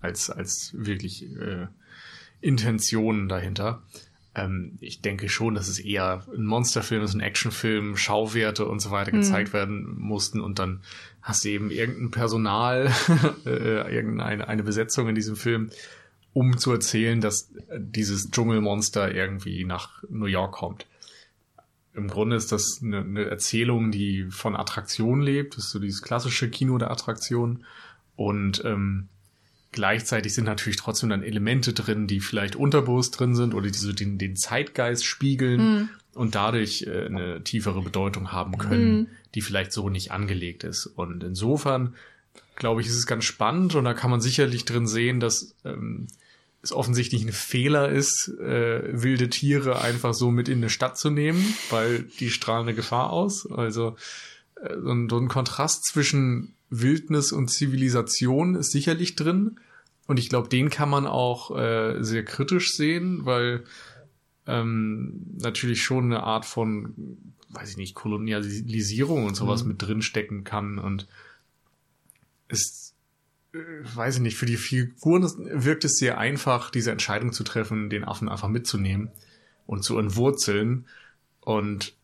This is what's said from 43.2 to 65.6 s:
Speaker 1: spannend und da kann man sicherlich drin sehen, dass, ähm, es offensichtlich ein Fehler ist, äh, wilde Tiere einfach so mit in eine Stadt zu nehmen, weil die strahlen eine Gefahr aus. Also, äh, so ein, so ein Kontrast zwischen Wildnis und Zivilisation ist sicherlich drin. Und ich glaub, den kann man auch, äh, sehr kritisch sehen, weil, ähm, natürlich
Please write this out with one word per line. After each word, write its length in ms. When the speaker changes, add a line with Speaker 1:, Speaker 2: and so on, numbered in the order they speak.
Speaker 1:
spannend 500
und 100
da 100
kann 160
man 100
sicherlich 440
drin 220
sehen, 320
dass, 460
ähm, 420
es 120
offensichtlich 500
ein 80
Fehler 560
ist, 400
äh, 440
wilde 380
Tiere 500
einfach 320
so 180
mit 200
in 80
eine 100
Stadt 300
zu 100
nehmen, 340
weil 320
die 100
strahlen 400
eine 60
Gefahr 360
aus. 400
Also, 460
äh, 160
so 140
ein, 160
so 80
ein 120
Kontrast 580
zwischen 640
Wildnis 640
und 160
Zivilisation 1080
ist 160
sicherlich 440
drin. 420
Und 120
ich 100
glaub, 220
den 180
kann 220
man 160
auch, 520
äh, 460
sehr 220
kritisch 480
sehen, 500
weil, 400
ähm, 760
natürlich 420